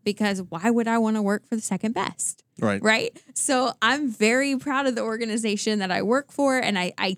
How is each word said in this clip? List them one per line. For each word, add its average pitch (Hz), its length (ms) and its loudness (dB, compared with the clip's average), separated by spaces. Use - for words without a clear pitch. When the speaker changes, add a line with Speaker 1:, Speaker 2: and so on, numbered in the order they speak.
Speaker 1:
Because 202 360 0
why 180 280 -2
would 233 180 2
I 226 100 2
wanna 220 240 2
work 202 240 0
for 233 120 -4
the 214 40 -4
second 220 320 -2
best? - 500 -4
Speaker 2:
Right. 101 220 0
Speaker 1:
Right? 220 360 2
So 262 480 0
I'm 262 280 2
very 254 480 2
proud 277 280 -2
of 254 100 0
the 226 60 -2
organization 220 800 -2
that 190 120 -2
I 196 100 0
work 247 300 0
for. 269 260 2
And 202 220 0
I, 180 180 -2
I 190 200 -2